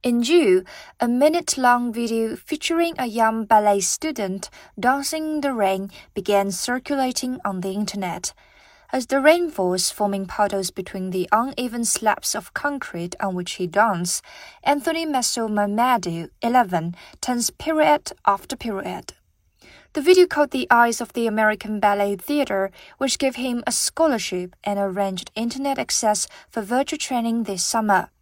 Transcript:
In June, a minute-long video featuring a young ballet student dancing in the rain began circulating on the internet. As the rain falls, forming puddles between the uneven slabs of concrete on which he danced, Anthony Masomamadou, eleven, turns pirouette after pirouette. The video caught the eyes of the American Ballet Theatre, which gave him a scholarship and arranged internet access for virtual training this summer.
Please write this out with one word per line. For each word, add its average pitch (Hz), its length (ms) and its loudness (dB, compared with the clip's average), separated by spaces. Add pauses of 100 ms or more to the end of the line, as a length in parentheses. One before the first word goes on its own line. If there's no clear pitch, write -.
In 240 200 2
June, 226 440 4 (320)
a 247 80 0
minute-long 247 840 2
video 226 440 -2
featuring 330 600 -2
a 254 100 -4
young 226 400 0
ballet 208 340 6
student 196 680 -4 (280)
dancing 285 600 -2
in 294 40 -2
the 277 100 -2
rain 196 380 0 (260)
began 196 380 0
circulating 254 920 -4
on 190 200 -4
the 190 80 -4
internet. 190 640 -6 (580)
As 254 160 -4
the 269 120 0
rain 320 320 4
falls, 185 400 -2
forming 196 360 -4
puddles 196 440 -2
between 185 400 -8
the 180 200 -2
uneven 240 540 -2
slabs - 500 0
of - 180 -10
concrete 180 680 -6
on 190 140 -4
which 180 240 -6
he 180 100 -2
danced, 180 520 0 (420)
Anthony 311 440 0
Masomamadou, 214 1200 0 (120)
eleven, 180 520 2 (260)
turns 240 300 -2
pirouette 302 640 0 (120)
after 202 320 0
pirouette. 190 560 -8 (800)
The 294 100 -4
video 359 260 8
caught 294 240 0
the 254 180 -2
eyes 233 300 6
of 233 140 -8
the 233 120 0
American 214 540 0
Ballet 202 340 2
Theatre, 196 560 -2 (280)
which 262 200 -2
gave 262 160 0
him 240 320 -4
a 247 60 -2
scholarship 202 920 -2
and 202 160 -2
arranged 196 560 -2
internet 262 460 -4
access - 480 0 (200)
for 226 140 -6
virtual 254 340 -2
training 233 460 -2
this 190 220 -4
summer. 214 460 0 (120)